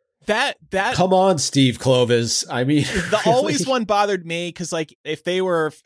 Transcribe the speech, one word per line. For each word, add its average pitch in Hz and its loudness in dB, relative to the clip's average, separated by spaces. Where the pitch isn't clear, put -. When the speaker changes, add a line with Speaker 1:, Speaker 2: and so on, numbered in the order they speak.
Speaker 1:
That, 240 -2
that 202 -2
Speaker 2:
Come 185 2
on, 185 4
Steve 131 2
Clovis. 120 2
I 127 -2
mean, 143 2
<laughs> - -4
Speaker 1:
The 208 0
Speaker 2:
really? 226 4
Speaker 1:
always - 0
one 254 0
bothered 202 0
me 170 -6
'cause, - -10
like, 160 -6
if 151 -8
they 180 -2
were, 165 0